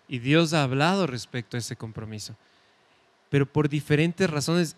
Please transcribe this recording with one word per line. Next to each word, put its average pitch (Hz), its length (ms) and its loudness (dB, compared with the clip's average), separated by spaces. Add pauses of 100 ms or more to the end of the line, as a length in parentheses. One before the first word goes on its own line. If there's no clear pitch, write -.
y 127 120 -8
Dios 151 340 4
ha 156 100 4
hablado 156 440 2
respecto 123 500 -8
a - 20 -2
ese 117 160 -8
compromiso. 110 600 -12 (920)
Pero 139 220 2
por 151 180 2
diferentes 156 600 0
razones, 156 480 -2